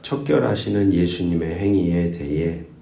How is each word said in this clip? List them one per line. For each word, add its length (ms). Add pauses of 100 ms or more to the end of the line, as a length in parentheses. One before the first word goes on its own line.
척결하시는 880
예수님의 600
행위에 560
대해 560 (160)